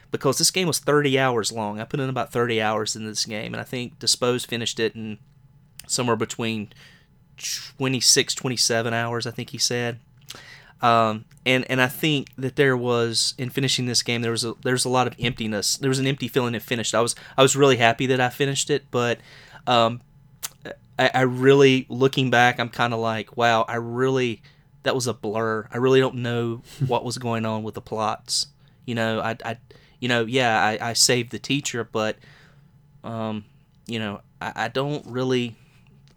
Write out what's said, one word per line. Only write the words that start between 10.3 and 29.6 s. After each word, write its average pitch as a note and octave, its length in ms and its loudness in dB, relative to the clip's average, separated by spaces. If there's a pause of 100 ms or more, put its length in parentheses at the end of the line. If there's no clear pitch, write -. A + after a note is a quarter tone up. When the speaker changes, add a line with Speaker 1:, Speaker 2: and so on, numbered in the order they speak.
Speaker 1:
Um, A2+ 440 4 (200)
and, B2+ 240 4
and B2+ 100 0
I B2+ 80 4
think C#3+ 420 -2 (100)
that B2+ 160 -6
there C3+ 200 4
was, A#2+ 640 0
in B2 140 -6
finishing C3 340 -2
this A#2+ 160 0
game, A#2+ 220 -2
there A#2 80 0
was A2+ 120 -2
a, A2+ 200 -6
there B2+ 100 0
was B2 100 0
a B2+ 60 -2
lot B2+ 160 4
of A#2 140 -4
emptiness. A2+ 580 -2
There C3+ 120 -2
was C3+ 100 0
an C3+ 80 0
empty C3 200 -4
feeling A#2+ 280 0
it G#2+ 80 -6
finished. A#2 320 -4
I A2 60 4
was, A#2 140 0 (220)
I C3+ 60 8
was C3+ 120 4
really C3+ 220 6
happy A#2+ 300 4
that B2+ 120 2
I B2 100 2
finished C#3 420 -2
it, C3+ 180 -2
but, A#2+ 300 0 (480)
um, A#2 340 4 (960)
I, B2+ 160 4
I B2+ 80 2
really, C3 680 4
looking C3 440 0
back, B2 280 4
I'm A#2+ 100 -2
kinda A#2+ 280 -2
like, A2+ 400 -4
"Wow, A#2 300 4
I A#2 80 -6
really, A#2+ 680 -2 (400)
that B2+ 140 0
was B2+ 100 -2
a A2+ 80 0
blur. A2 580 -4
I A#2+ 60 -8
really C3 220 6
don't C3 160 2
know A#2+ 480 -4 (100)
Speaker 2:
<laughs> C3+ 140 -2
Speaker 1:
what A#2 180 0
was A#2+ 140 -6
going A2+ 260 -4
on A2 160 -4
with G#2+ 140 -10
the G#2 60 -10
plots." - 680 -4 (380)
You A#2+ 100 -6
know, A2+ 240 0
I, A2+ 260 -4
I, A2+ 120 -8 (420)